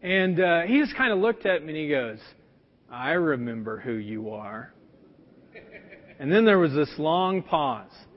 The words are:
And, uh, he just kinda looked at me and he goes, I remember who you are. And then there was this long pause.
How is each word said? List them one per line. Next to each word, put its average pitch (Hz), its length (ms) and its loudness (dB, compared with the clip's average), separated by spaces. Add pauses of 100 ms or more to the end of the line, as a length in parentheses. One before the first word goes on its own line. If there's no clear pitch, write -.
And, 185 380 0
uh, 170 220 4
he 226 180 2
just 269 160 0
kinda 247 180 0
looked 214 320 0
at 180 160 0
me 156 60 -14
and 156 80 -8
he 156 120 -6
goes, 123 300 -2 (720)
I 127 220 -6
remember 120 680 -2
who 120 160 -6
you 107 360 -8
are. 107 420 -12 (1500)
And 143 120 -6
then 214 140 6
there 208 140 6
was 165 140 4
this 143 260 0
long 180 440 0
pause. 127 480 -2 (260)